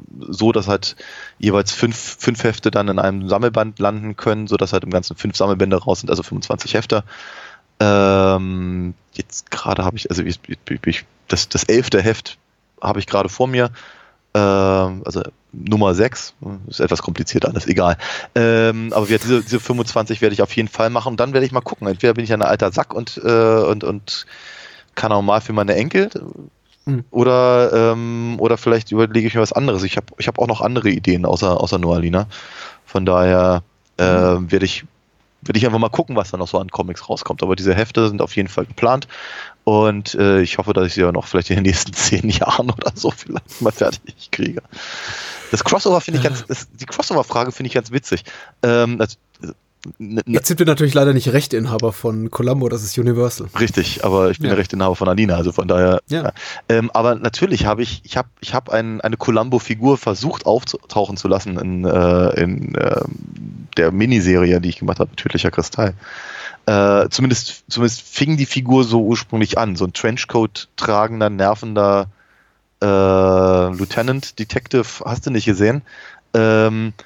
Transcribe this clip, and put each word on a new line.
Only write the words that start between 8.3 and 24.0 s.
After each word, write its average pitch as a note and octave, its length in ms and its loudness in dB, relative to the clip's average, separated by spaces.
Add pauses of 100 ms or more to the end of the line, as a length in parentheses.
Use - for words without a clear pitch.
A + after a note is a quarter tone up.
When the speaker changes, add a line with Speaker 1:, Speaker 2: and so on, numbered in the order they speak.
Speaker 1:
jetzt - 380 -12
gerade - 340 -2
hab F#2 100 0
ich, - 140 -8
also F2 140 -2
ich, F2 240 -4
ich, - 100 -10 (280)
ich, - 200 -2 (240)
das, - 180 -2
das - 160 -2
elfte A2 380 2
Heft - 360 -2 (440)
hab G2+ 160 -2
ich G2 100 -6
gerade F#2+ 220 0
vor B2+ 180 0
mir. B2 220 2 (640)
Ähm, F#2+ 720 2
also F2 160 -6 (300)
Nummer G2+ 440 2
sechs, A2+ 380 -2 (340)
ist A2 120 -14
etwas - 220 0
kompliziert - 440 -4
alles, - 200 -4
egal. F2+ 320 2 (380)
Ähm, A2+ 580 2
aber G#2+ 160 0
wir, A2 80 4
diese, A#2+ 240 2
diese A#2 180 -2
fünfundzwanzig A#2 600 -2
werde G#2+ 120 2
ich G2 100 0
auf - 120 -2
jeden A2 120 0
Fall A2+ 240 0
machen A#2+ 220 -2
und A2 60 -4
dann C3 140 0
werde C3+ 120 4
ich B2+ 60 -6
mal B2+ 100 0
gucken. - 260 -8
Entweder G#2 260 2
bin A#2 100 -2
ich A2 100 -4
ein G#2+ 100 0
alter G#2 280 2
Sack - 220 -4
und, - 300 -8
äh, A#2 60 0 (340)
und, E2+ 200 0
und - 420 -6 (680)